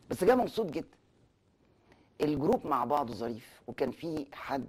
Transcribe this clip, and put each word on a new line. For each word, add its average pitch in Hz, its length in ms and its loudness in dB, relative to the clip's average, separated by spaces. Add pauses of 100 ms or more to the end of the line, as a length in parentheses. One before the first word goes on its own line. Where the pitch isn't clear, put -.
(100)
بس 220 140 0
جه 233 100 8
مبسوط 214 360 0
جدًا. - 260 -8 (1200)
الجروب 151 460 2
مع 135 180 2
بعضه 127 300 0
ظريف، 117 520 -8
وكان 120 240 -2
في 156 420 -6
حد - 360 -6